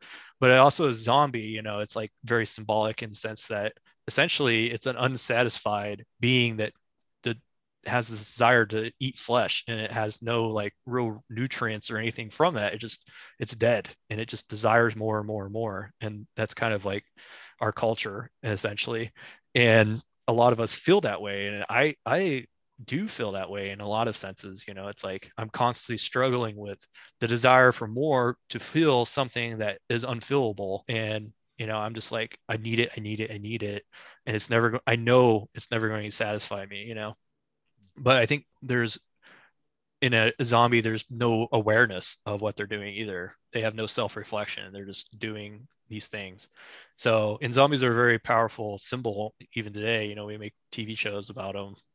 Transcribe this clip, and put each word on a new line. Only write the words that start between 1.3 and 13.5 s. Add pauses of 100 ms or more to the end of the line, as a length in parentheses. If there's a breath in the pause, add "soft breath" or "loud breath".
you
know,
it's,
like, (140)
very
symbolic
in
the
sense
that (340 soft breath)
essentially
it's
an
unsatisfied (160)
being
that, (500)
that (480)
has
this
desire
to
eat
flesh,
and
it
has
no,
like, (120)
real
nutrients
or
anything
from
that.
It
just, (320 loud breath)
it's